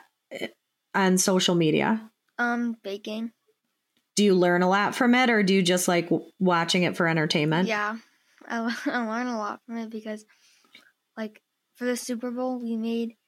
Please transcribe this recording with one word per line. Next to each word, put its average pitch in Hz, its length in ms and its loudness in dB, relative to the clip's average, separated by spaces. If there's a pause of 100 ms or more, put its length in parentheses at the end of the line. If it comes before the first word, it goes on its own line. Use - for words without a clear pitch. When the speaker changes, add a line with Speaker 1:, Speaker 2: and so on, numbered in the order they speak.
(320)
Speaker 1:
eh, - 160 -10 (460)
on 185 240 4
social 185 380 2
media? 165 560 2 (260)
Speaker 2:
Um, 240 360 -2 (100)
baking. 214 480 -10 (840)
Speaker 1:
Do 202 80 4
you 196 120 6
learn 175 260 4
a 185 80 4
lot 196 260 2
from 240 200 4
it, 254 140 4
or 214 140 4
do 190 100 4
you 196 80 4
just 180 260 0
like 170 220 2
w-, - 200 -2 (100)
watching 180 440 2
it 165 140 0
for 175 100 2
entertainment? 160 600 0
Speaker 2:
Yeah, 214 300 -4 (480)
I, 233 120 -8 (240)
<laughs> - 40 -8
I 247 200 -2
learn 226 220 -4
a 240 100 -6
lot 208 280 -8
from 233 120 -10
it 226 120 -10
because, 214 360 -12 (920)
like, 220 260 -12 (320)
for 247 100 -8
the 247 120 -2
Super 240 340 -6
Bowl, 254 280 -4
we 233 180 -6
made 233 400 -4 (100)